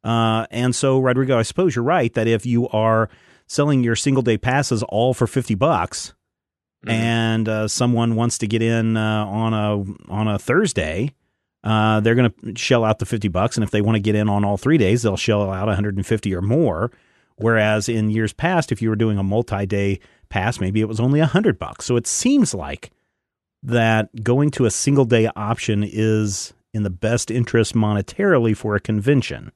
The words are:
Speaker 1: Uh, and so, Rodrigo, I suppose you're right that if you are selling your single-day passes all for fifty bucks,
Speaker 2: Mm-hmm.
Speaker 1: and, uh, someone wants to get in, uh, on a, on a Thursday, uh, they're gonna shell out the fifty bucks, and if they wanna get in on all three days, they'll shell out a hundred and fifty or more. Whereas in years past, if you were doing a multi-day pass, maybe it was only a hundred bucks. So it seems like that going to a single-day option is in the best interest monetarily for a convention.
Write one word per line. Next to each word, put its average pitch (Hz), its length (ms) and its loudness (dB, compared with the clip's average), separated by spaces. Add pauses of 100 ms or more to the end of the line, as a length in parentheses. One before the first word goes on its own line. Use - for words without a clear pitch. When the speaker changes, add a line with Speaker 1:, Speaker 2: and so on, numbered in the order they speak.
Speaker 1:
Uh, 113 480 0
and 123 240 -2
so, 135 240 2
Rodrigo, 127 400 2
I 113 40 2
suppose 165 340 0
you're 117 80 -2
right 143 300 0
that 113 120 0
if 113 200 0
you 120 220 0
are 110 420 2 (380)
selling 143 360 2
your 117 100 2
single-day 123 440 2
passes 127 460 0
all 123 300 0
for 123 120 0
fifty 120 280 -2
bucks, 101 600 -2 (720)
Speaker 2:
Mm-hmm. 117 40 -6
Speaker 1:
and, 113 580 0
uh, 107 200 -2
someone 117 480 0
wants 117 220 -2
to 113 80 -4
get 110 160 0
in, 113 340 0
uh, 107 300 -2
on 110 260 -2
a, 104 580 -4
on 107 180 -2
a 101 100 -2
Thursday, 117 760 -2 (500)
uh, 110 380 2
they're 113 140 4
gonna 120 180 4 (220)
shell 117 300 2
out 110 160 0
the 107 40 -4
fifty 107 240 -4
bucks, 92 300 0
and 110 60 0
if 95 60 -6
they 107 120 0
wanna 113 180 2
get 104 140 0
in 107 160 0
on 101 140 0
all 101 120 0
three 151 220 2
days, 110 240 2
they'll 101 140 0
shell 104 340 0
out 95 180 -4
a 104 60 0
hundred 101 220 -2
and 98 100 -4
fifty 104 280 -2
or 85 60 -4
more. 110 500 0 (460)
Whereas 107 520 2
in 107 220 0
years 110 220 0
past, 170 400 0
if - 80 -4
you 113 100 0
were 110 60 0
doing 107 220 2
a 98 40 0
multi-day 101 760 -2 (320)
pass, 107 300 -2
maybe 101 200 0
it 110 80 0
was 110 120 -6
only 135 200 2
a 160 60 4
hundred 190 320 2
bucks. - 260 -12
So 123 120 0
it 120 100 -2
seems 262 480 0
like 73 360 -10 (720)
that 113 600 0
going 131 300 2
to 127 120 0
a 107 60 4
single-day 120 680 2
option 104 500 -2
is 107 680 -2 (180)
in 107 100 -2
the 101 80 -2
best 110 400 -4
interest 117 440 0
monetarily 113 840 2
for 104 180 -4
a 101 60 2
convention. 113 760 0